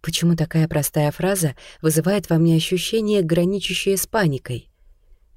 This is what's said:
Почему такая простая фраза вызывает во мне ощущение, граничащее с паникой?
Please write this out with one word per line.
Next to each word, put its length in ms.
Почему 340
такая 320
простая 440
фраза 440
вызывает 480
во 60
мне 180
ощущение, 640
граничащее 760
с 120
паникой? 640